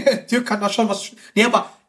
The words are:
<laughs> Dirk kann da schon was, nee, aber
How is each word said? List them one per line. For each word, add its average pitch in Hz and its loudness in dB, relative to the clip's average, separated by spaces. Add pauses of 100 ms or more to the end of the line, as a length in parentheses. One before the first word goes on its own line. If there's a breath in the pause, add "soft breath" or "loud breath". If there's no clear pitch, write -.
<laughs> - 0
Dirk 240 0
kann 208 -4
da 202 -2
schon 220 0
was, - -8 (220 loud breath)
nee, 208 4
aber 240 0 (180)